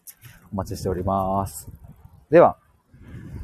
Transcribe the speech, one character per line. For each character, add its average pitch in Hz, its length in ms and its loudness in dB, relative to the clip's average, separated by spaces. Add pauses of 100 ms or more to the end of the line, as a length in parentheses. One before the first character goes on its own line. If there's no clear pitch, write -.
(520)
お 101 40 -8
待 95 200 -6
ち - 20 -10
し - 40 -10
て 98 60 -2
お 92 60 0
り 90 100 -6
ま 98 420 0
す。 - 220 -14 (600)
で 170 120 8
は、 123 180 6 (840)